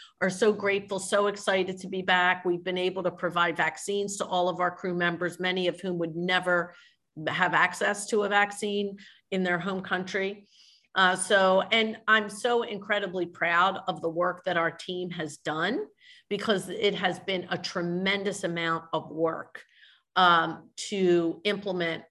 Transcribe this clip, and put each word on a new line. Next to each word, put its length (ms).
are 80
so 240
grateful, 460
so 260
excited 540
to 80
be 120
back. 460
We've 180
been 140
able 240
to 80
provide 480
vaccines 600
to 60
all 240
of 120
our 100
crew 240
members, 440
many 280
of 140
whom 180
would 180
never 580
have 280
access 520
to 180
a 40
vaccine 720
in 120
their 160
home 220
country. 680
Uh, 220
so, 460
and 240
I'm 220
so 340
incredibly 640
proud 640
of 140
the 60
work 360
that 140
our 120
team 400
has 280
done, 480
because 400
it 260
has 260
been 300
a 60
tremendous 880
amount 480
of 180
work, 520
um, 540
to 560
implement 680